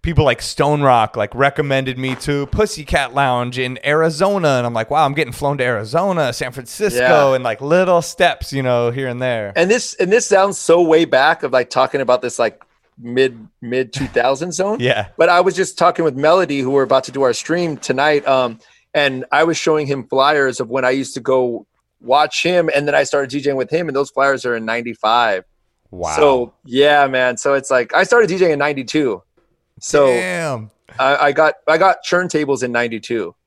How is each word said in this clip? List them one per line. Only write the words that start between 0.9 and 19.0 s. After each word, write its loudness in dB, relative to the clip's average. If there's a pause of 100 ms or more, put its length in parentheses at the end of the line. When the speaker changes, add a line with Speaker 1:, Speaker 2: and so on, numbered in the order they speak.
Speaker 1:
like, -4
recommended -2
me -4
to -4
Pussycat -2
Lounge 0
in -4
Arizona. 0
And 0
I'm -4
like, -4
"Wow, 2
I'm 0
getting -2
flown -4
to 0
Arizona, -2
San -8
Francisco," -4
Speaker 2:
Yeah. 4
Speaker 1:
and, -2
like, -4
little 2
steps, -2
you -4
know, 0
here -6
and -8
there. -4
Speaker 2:
And 2
this, 0
and 0
this 2
sounds 2
so 4
way 4
back 2
of, -4
like, 0
talking 0
about 0
this, -8
like, -2 (340)
mid, 0 (240)
mid -4
two -6
thousand -2
zone. -4
Speaker 1:
<laughs> -2
Yeah. -2
Speaker 2:
But 4
I 4
was 0
just -4
talking 2
with 0
Melody, 2
who -2
we're 2
about 2
to -14
do -2
our 2
stream -4
tonight. 0
Um, 0 (340)
and 0